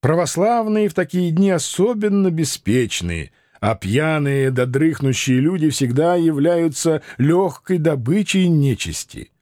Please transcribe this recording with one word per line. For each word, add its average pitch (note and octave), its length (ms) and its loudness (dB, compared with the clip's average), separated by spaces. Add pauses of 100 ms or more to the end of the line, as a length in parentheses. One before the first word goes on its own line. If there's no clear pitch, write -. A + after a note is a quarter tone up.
Православные G#3 880 0
в - 60 -6
такие F3+ 360 -2
дни F#3+ 200 2
особенно G3+ 800 0
беспечные, A2 1000 -2 (280)
а G#2+ 160 0
пьяные C#3 760 0
да B2+ 160 0
дрыхнущие C3+ 720 0
люди D#3 300 0
всегда C#3 460 0
являются E3 840 0 (160)
легкой F3 600 0
добычей E3 720 0
нечисти. C#3 800 -2 (120)